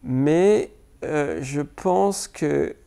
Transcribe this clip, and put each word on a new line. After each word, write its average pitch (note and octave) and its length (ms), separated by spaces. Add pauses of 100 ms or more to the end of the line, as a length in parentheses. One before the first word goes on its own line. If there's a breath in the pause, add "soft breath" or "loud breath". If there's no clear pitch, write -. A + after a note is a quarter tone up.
mais, D#3+ 680 (320)
euh, C#3+ 380
je C#3 200
pense F#3+ 640
que C#3+ 480 (120)